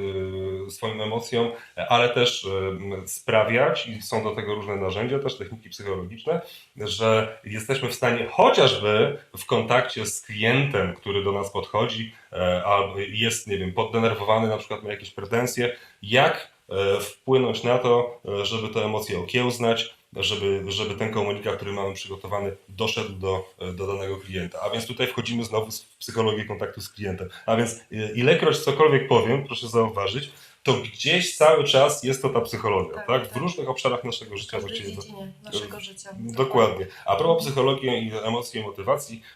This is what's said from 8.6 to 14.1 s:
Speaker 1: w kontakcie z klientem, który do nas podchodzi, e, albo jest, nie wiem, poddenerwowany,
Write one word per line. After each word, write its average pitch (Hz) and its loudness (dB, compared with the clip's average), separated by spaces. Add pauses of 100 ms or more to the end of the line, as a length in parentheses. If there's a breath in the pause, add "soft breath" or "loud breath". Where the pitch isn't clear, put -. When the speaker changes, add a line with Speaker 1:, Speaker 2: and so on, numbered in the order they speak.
Speaker 1:
w - -12
kontakcie 113 2
z - -6
klientem, 110 2
który 101 -4
do 98 0
nas 98 -2
podchodzi, 110 -2 (200 loud breath)
e, 90 0
albo 98 2
jest, 110 -2
nie 98 -2
wiem, 92 -2
poddenerwowany, 110 0